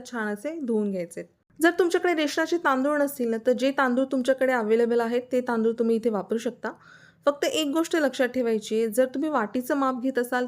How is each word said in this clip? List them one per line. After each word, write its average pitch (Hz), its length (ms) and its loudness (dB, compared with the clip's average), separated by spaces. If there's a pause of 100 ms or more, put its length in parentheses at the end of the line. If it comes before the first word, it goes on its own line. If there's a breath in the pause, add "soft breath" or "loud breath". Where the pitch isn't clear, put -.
(120)
छान 214 220 -4
असे 294 280 -6
धुवून 214 280 0
घ्यायचे 180 300 -6
आहेत. 175 100 -14 (320)
जर 330 160 8
तुमच्याकडे 349 360 2
रेशनाचे 320 420 0
तांदूळ 294 420 2
नसतील 277 320 0
ना, 226 60 -2 (100)
तर 254 60 6
जे 247 260 2
तांदूळ 262 260 2
तुमच्याकडे 262 480 2
अव्हेलेबल 233 480 2
आहेत, 240 220 0 (100)
ते 254 80 2
तांदूळ 233 380 0
तुम्ही 226 180 2
इथे 226 140 0
वापरू 208 280 -2
शकता. 226 320 -6 (560 loud breath)
फक्त 285 180 0
एक 311 240 0
गोष्ट 320 280 0
लक्षात 269 320 0
ठेवायची 233 460 -2
आहे, 226 140 0
जर 233 180 2
तुम्ही 277 240 -4
वाटीचं 254 440 -2
माप 262 280 0
घेत 262 160 -2
असाल, 247 300 -2